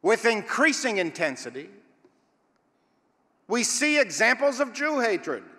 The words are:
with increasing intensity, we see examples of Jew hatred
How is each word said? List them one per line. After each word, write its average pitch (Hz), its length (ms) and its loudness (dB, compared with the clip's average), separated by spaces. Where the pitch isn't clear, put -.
with 220 240 2
increasing 226 720 2
intensity, 151 720 -4
we 233 160 0
see 294 360 2
examples 233 600 2
of 262 140 -2
Jew 285 280 -2
hatred 160 420 -2